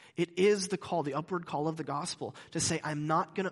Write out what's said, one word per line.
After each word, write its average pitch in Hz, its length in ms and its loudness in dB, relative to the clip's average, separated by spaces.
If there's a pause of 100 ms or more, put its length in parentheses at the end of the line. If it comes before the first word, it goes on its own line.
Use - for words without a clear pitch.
(160)
It 170 220 0
is 190 320 4
the 190 80 -2
call, 170 260 -2
the 139 120 -2
upward 170 300 -2
call 151 220 -2
of 160 80 0
the 156 80 -6
gospel, 143 540 -6 (140)
to 165 100 -2
say, 160 240 2
"I'm 151 200 -2
not 160 300 2
gonna 190 160 -2